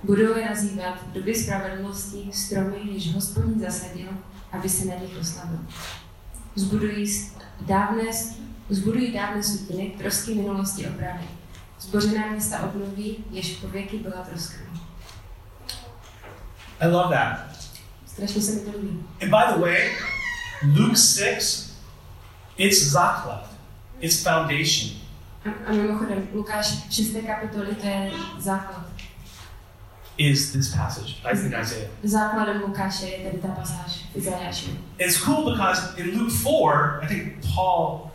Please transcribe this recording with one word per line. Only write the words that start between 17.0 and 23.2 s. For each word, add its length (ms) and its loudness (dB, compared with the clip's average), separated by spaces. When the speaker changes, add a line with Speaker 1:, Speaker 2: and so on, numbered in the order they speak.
Speaker 2:
that. 400 0
Speaker 1:
Strašně 360 -2
se 100 2
mi 80 0
to 180 -8
líbí. 240 -4
Speaker 2:
And 80 2
by 240 8
the 60 4
way, 300 4
Luke 180 8
six, 720 4
it's 260 8
Zaklat. 680 4